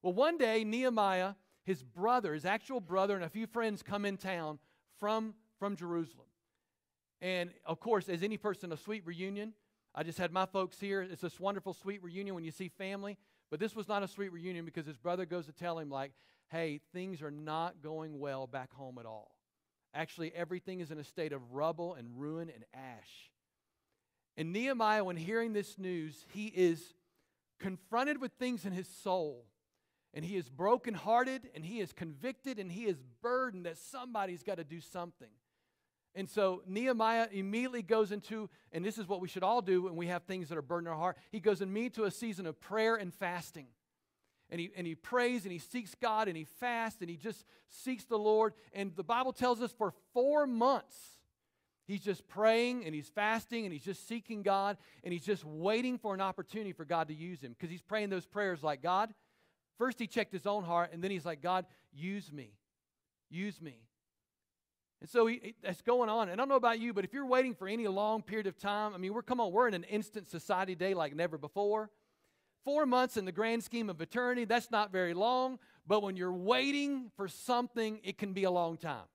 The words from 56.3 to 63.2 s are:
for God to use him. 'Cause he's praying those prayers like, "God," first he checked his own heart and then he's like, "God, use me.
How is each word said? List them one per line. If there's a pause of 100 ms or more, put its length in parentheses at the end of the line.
for
God
to
use
him.
'Cause
he's
praying
those
prayers
like,
"God," (640)
first
he
checked
his
own
heart
and
then
he's
like,
"God, (280)
use
me. (720)